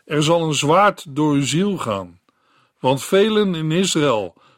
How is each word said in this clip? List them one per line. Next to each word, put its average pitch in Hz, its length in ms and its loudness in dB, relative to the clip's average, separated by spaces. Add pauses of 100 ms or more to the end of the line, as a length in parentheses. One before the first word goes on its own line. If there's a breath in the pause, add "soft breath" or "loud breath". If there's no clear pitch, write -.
"er 156 180 -2
zal 165 200 2
een 156 100 -2
zwaard 160 600 0
door 151 180 2
uw 139 120 0
ziel 170 320 -2
gaan, 95 420 -8 (600)
want 135 240 0
velen 202 520 2
in 156 160 -4
Israël 147 600 0 (240 soft breath)